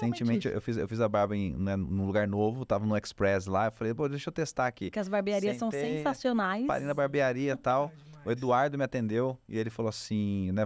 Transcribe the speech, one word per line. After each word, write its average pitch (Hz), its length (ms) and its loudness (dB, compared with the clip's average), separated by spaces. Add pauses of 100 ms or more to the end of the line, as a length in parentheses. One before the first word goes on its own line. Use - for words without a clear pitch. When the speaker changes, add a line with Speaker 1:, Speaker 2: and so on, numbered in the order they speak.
Speaker 1:
recentemente, 117 480 2
Speaker 2:
isso. - 80 -2
Speaker 1:
eu 104 40 -2
fiz, 117 160 -2
eu 98 120 -2
fiz 110 120 -4
a 110 80 4
barba 104 280 2
em, 95 200 -2
né, 98 200 0
num 95 280 0
lugar 104 220 2
novo, 107 400 0
tava 101 180 0
no 107 120 2
Express 98 500 0
lá, 98 200 2
eu 110 60 -2
falei, 113 220 -2
"Pô, 143 140 -2
deixa 143 200 -6
eu 156 40 -6
testar 135 340 -2
aqui." 117 200 -6
Speaker 2:
Porque 90 120 -6
as 190 100 -4
barbearias 202 480 0
são 233 140 -4
Speaker 1:
Sentei, 151 280 -2
Speaker 2:
sensacionais. 240 680 0
Speaker 1:
parei 135 180 0
na 143 100 -2
barbearia 139 580 2
e 135 40 -2
tal. 139 380 0
Speaker 3:
Ah, - 100 -20
demais. - 80 -20 (120)
Speaker 1:
O - 60 -2
Eduardo 127 480 2
me 139 60 0
atendeu 123 520 0 (120)
e 110 100 -4
ele 110 100 0
falou 113 200 -2
assim, 101 640 -2
né, 104 140 2